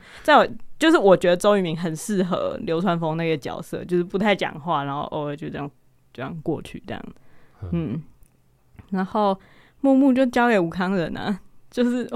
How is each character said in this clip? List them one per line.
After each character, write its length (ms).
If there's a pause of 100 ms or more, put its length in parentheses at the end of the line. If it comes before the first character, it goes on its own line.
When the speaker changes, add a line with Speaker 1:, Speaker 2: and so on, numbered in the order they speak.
(220)
Speaker 1:
在 140
我， 120 (300)
就 120
是 80
我 180
觉 120
得 80
周 200
渝 40
民 180
很 160
适 300
合 380
流 180
川 180
枫 180
那 120
个 80
角 260
色， 220
就 120
是 60
不 160
太 160
讲 240
话， 260
然 100
后 80
偶 240
尔 100
就 120
这 80
样， 140 (420)
这 100
样 200
过 200
去 240
这 60
样。 120 (580)
Speaker 2:
嗯。 100
Speaker 1:
嗯。 300 (880)
然 140
后 340 (440)
木 120
木 180
就 140
交 220
给 100
吴 100
慷 260
仁 220
啊， 220 (320)
就 180
是 160 (120)